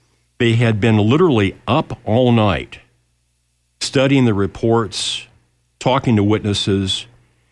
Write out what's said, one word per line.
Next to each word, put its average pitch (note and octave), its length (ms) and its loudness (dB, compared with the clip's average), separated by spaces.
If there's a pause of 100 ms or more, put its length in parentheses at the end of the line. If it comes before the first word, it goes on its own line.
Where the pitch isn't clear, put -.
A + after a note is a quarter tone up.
(380)
they A#2 180 2
had A2+ 240 0
been A2 180 2
literally A2+ 600 2 (100)
up B2+ 380 -4
all A#2+ 260 2
night G2+ 480 0 (1000)
studying C3+ 440 0
the A2+ 80 2
reports, G#2 960 -4 (520)
talking C3 360 0
to G#2 80 2
witnesses. G2+ 840 -2 (460)